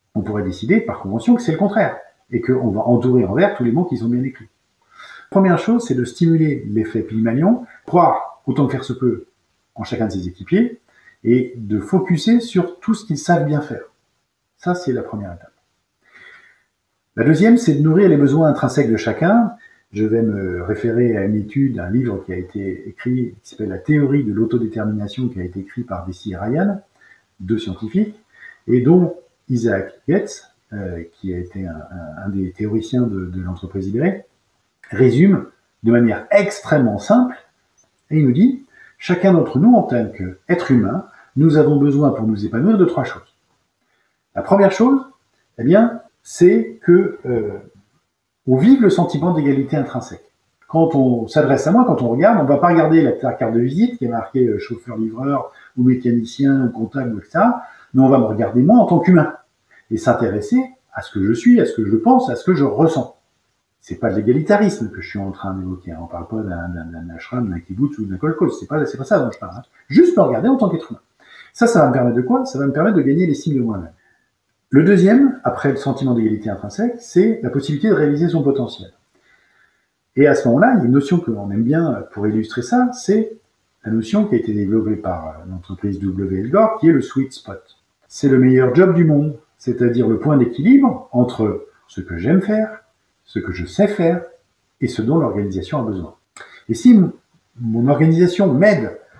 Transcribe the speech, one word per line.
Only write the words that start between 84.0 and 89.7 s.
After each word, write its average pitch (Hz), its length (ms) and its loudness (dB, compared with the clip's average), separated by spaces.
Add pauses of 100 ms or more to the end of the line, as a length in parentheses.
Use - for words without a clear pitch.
qui 127 100 0
a - 20 4
été 107 160 -4
développée 104 420 -2
par 82 540 -8
l'entreprise 92 500 -8
W 95 400 -4
L 110 100 -6
Gore, 196 300 0
qui 156 80 2
est 165 60 6
le 135 80 0
sweet - 320 -6
spot. - 280 -18 (460)
C'est - 220 -2
le 131 100 4
meilleur 127 340 4
job 180 200 6
du 170 100 4
monde, 151 320 2 (220)
c'est-à-dire 120 500 -2